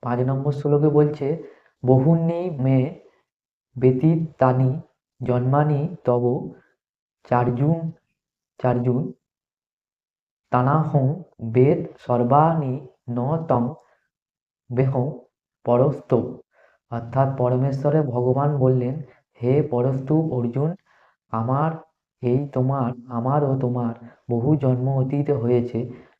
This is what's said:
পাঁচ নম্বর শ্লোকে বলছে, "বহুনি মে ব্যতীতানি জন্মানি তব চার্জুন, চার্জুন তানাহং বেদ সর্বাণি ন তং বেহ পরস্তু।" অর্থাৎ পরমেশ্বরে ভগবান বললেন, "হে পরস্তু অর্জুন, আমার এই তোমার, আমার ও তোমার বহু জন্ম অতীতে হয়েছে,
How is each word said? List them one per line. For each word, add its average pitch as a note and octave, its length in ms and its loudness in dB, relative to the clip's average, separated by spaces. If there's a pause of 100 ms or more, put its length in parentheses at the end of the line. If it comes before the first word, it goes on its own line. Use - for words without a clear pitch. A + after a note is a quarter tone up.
পাঁচ A#2+ 180 -2
নম্বর C#3 320 0
শ্লোকে D3 360 2
বলছে, D3 540 0 (440)
"বহুনি E3 640 4
মে C3+ 500 0 (800)
ব্যতীতানি C3 1000 2 (440)
জন্মানি C#3 800 0
তব B2 460 0 (760)
চার্জুন, C#3 640 0 (720)
চার্জুন B2 500 0 (1400)
তানাহং D3 720 2 (180)
বেদ B2+ 460 2 (120)
সর্বাণি C3+ 880 0 (240)
ন C#3 360 -4
তং B2 280 0 (960)
বেহ C3 380 -2 (540)
পরস্তু।" B2+ 760 0 (500)
অর্থাৎ B2+ 460 -2
পরমেশ্বরে C3+ 680 0
ভগবান C3 560 0
বললেন, C3 440 0 (400)
"হে C3+ 200 2
পরস্তু C3+ 680 -2
অর্জুন, C3 440 -2 (560)
আমার C3 400 -2 (500)
এই C3 280 0
তোমার, C3 440 -2 (140)
আমার C3 380 -2
ও C3+ 140 0
তোমার A#2+ 360 -2 (360)
বহু B2 260 2
জন্ম B2+ 340 0
অতীতে C3+ 420 0
হয়েছে, A#2+ 580 0 (300)